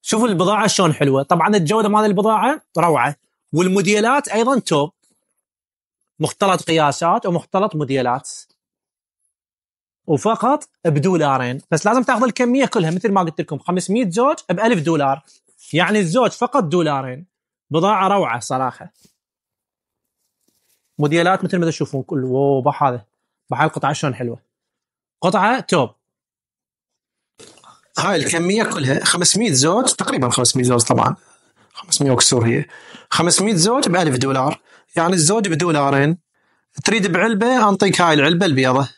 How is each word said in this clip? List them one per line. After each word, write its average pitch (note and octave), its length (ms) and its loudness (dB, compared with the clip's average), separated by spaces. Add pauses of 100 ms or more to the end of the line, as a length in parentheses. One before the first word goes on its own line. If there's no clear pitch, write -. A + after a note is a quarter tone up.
شوفوا A3+ 260 0
البضاعة G3+ 380 0
شلون E3 280 2
حلوة. C#3 280 0
طبعا F#3 340 2
الجودة G3+ 320 0
مال G#3+ 160 2
البضاعة G#3+ 580 0 (160)
روعة، D3 380 2 (360)
والموديلات G3+ 760 0
أيضا A#3 300 0
توب، D3+ 340 0 (1300)
مختلط F3+ 420 0
قياسات E3 640 0
ومختلط F#3 500 -2
موديلات، C3 540 -2 (1800)
وفقط A3 640 0 (160)
بدولارين. C#3+ 760 0 (100)
بس D#3+ 160 0
لازم A#3+ 160 2
تاخذ A#3 200 0
الكمية B3 440 0
كلها، E3 240 0
مثل F#3 220 -2
ما G3 80 2
قلت E3 200 -4
لكم، D3+ 180 -6
خمسمية F#3 520 -2
زوج B3+ 260 0 (140)
بألف G3+ 320 0
دولار، C#3+ 420 0 (480)
يعني F3 260 0
الزوج G3 320 0
فقط A#3+ 340 -2
دولارين. C#3+ 640 -2 (440)
بضاعة F#3+ 380 2
روعة C#3+ 320 0
صراحة. C3 520 -6 (2000)
موديلات E3 460 0
مثل F3+ 140 -2
ما E3+ 80 0
تشوفون D3 360 -4
كل، C3+ 220 -4
واو، C3+ 360 2
بح C#3+ 220 -2
هذا، B2 220 -2 (460)
بح B2+ 120 -2
القطعة D3+ 300 -2
شلون C#3 220 -4
حلوة. A#2+ 240 -8 (840)
قطعة G#3 400 0
توب. C3+ 300 0 (2000)
هاي F3+ 180 -2
الكمية E3+ 460 0
كلها D3 420 -2
خمسمية F3+ 480 0
زوج، E3 320 2
تقريبا D#3 440 -2
خمسمية B2 360 0
زوج B2 180 2
طبعا. A#2 340 0 (560)
خمسمية - 380 -2
وكسور B2 360 2
هي. C3+ 180 0 (460)
خمسمية F#3 440 0
زوج A3+ 340 0
بألف E3 280 0
دولار، C3 440 -2 (360)
يعني E3+ 160 2
الزوج F#3+ 360 0
بدولارين. D3+ 720 0 (640)
تريد G3+ 220 0
بعلبة، G#3+ 640 0
أنطيك G3 320 2
هاي E3 140 4
العلبة E3+ 320 2
البيضة. C3 520 2